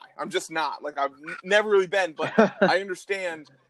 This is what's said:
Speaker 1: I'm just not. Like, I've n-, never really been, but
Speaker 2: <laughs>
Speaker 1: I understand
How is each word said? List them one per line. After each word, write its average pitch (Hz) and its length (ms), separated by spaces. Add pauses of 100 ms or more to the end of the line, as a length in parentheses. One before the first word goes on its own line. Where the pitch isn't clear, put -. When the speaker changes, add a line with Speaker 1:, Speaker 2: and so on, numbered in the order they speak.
(180)
Speaker 1:
I'm 175 120
just 175 200
not. 156 320
Like, 147 160
I've 139 140
n-, 151 320
never 208 260
really 196 160
been, 180 280
but 156 220
Speaker 2:
<laughs> 202 300
Speaker 1:
I 170 140
understand 180 720 (200)